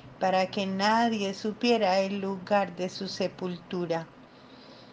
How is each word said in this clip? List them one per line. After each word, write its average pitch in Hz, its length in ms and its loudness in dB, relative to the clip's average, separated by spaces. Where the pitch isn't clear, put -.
para 190 320 2
que 202 160 -4
nadie 208 640 2
supiera 214 680 2
el 196 200 0
lugar 190 560 0
de 180 140 -4
su 190 180 -8
sepultura. 175 960 -4